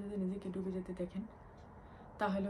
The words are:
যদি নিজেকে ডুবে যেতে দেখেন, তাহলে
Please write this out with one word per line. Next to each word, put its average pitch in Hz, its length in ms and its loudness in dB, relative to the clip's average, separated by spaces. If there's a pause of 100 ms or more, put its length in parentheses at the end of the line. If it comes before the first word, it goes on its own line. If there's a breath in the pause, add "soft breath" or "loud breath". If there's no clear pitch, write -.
যদি 202 200 -2
নিজেকে 196 300 2
ডুবে 190 220 2
যেতে 185 240 -2
দেখেন, 185 220 0 (960 loud breath)
তাহলে 196 300 6